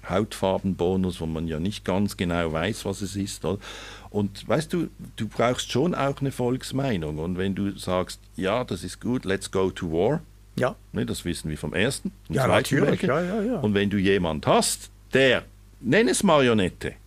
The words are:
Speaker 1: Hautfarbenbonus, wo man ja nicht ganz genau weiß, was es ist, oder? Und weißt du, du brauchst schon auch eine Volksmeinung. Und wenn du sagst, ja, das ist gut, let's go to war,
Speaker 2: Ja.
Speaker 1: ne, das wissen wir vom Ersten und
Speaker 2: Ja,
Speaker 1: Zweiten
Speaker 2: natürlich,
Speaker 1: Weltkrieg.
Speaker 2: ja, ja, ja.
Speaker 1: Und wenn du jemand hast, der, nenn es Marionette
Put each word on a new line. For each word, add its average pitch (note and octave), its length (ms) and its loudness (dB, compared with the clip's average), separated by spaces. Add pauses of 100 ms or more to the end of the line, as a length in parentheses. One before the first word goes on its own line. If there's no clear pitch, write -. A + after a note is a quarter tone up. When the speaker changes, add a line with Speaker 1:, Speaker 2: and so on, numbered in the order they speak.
Speaker 1:
Hautfarbenbonus, F#2 1120 0
wo D#2+ 60 -4
man D#2+ 200 -4
ja D#2+ 140 -4
nicht G2 240 -4
ganz G2 320 0
genau E2+ 360 0
weiß, E2+ 320 -2
was G2 180 -4
es F#2+ 140 -8
ist, G2 280 -6
oder? F#2 140 0 (520)
Und G2+ 380 -4
weißt D3+ 240 0
du, F3 160 -2 (280)
du G#2+ 120 -6
brauchst A#2+ 420 -2
schon D3+ 240 2
auch C3+ 260 -2
eine C#3 120 -2
Volksmeinung. A#2+ 880 -2
Und F2 200 -4
wenn G2 160 0
du G2 240 -4
sagst, F2+ 420 -2 (160)
ja, G2+ 280 0
das F#2 200 -6
ist - 160 -10
gut, B2 240 -2
let's F#2+ 260 -2
go F#2+ 200 2
to F2+ 220 -6
war, A#2 280 2 (360)
Speaker 2:
Ja. B2 180 0 (180)
Speaker 1:
ne, A#2+ 140 -2
das G#2 180 -6
wissen E2 260 -4
wir D2+ 60 -4
vom D#2 160 -6
Ersten B2+ 380 -2 (180)
und - 60 -4
Speaker 2:
Ja, C3 100 2
Speaker 1:
Zweiten A#2 320 4
Speaker 2:
natürlich, D#3+ 260 2
Speaker 1:
Weltkrieg. F#3 80 0
Speaker 2:
ja, D#3+ 120 2
ja, G3 200 -2
ja. A#3+ 180 0
Speaker 1:
Und G#2+ 140 2
wenn G2+ 160 4
du G#2 60 0
jemand F2+ 500 2
hast, - 440 2 (240)
der, C3 300 6 (360)
nenn F#3 280 4
es - 160 0
Marionette A#2 680 4 (120)